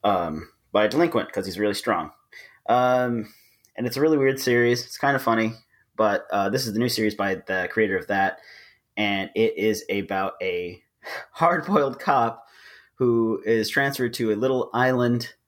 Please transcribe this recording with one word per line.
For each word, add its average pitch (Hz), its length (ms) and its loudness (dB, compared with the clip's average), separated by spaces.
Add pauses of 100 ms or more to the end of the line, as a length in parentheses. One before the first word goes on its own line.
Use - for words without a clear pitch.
um, 85 460 -2 (220)
by 104 140 4
a 104 40 2
delinquent 139 420 0
'cause 95 140 -4
he's 92 140 -8
really 104 140 0
strong. 90 380 -2 (560)
Um, 123 680 2 (420)
and 120 100 -4
it's 123 120 -4
a 135 40 0
really 156 160 4
weird 135 220 2
series. 120 460 2
It's - 120 -16
kinda 139 220 0
funny, 113 340 0 (420)
but, 104 360 2
uh, 98 180 0
this 127 180 -2
is 104 60 -6
the 110 60 -2
new 123 100 2
series 107 260 -2
by 98 200 -2
the 92 360 -6
creator 98 260 0
of 90 100 -6
that, 98 320 0 (580)
and 101 380 -2
it 110 220 0
is 104 320 -2
about 98 520 -4
a 90 400 -6 (200)
<laughs> - 300 -14
hard-boiled 165 680 0
cop 117 440 0 (500)
who 117 500 2
is 110 240 2
transferred 135 460 -2
to 110 180 -2
a - 20 2
little 127 380 0
island 123 600 0 (120)